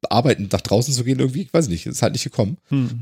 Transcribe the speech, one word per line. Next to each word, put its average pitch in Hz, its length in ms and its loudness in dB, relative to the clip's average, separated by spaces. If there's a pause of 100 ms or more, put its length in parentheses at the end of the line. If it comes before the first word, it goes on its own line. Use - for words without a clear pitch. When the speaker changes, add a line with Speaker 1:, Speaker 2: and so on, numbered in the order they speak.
Speaker 1:
arbeitend 110 440 2
nach 95 80 0
draußen 120 340 2
zu 123 80 0
gehen, 127 160 0
irgendwie, 131 320 -2
weiß 165 140 2
ich 104 60 -4
nicht, 82 160 -4
ist - 160 -4
halt 117 100 2
nicht 127 100 -4
gekommen. 113 360 -2 (100)
Speaker 2:
Hm. 120 340 -2